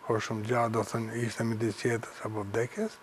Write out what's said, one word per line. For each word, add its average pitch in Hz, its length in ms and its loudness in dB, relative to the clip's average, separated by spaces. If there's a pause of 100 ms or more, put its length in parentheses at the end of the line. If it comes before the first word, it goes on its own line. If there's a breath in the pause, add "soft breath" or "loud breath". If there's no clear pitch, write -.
kohë 110 200 2
shumë 107 220 -4
gjatë, 117 260 4
do 110 120 4
thënë, 113 360 -2
ishte 113 240 0
midis 113 380 0
jetës 117 420 0
apo 107 180 -2
vdekjes. 120 580 -2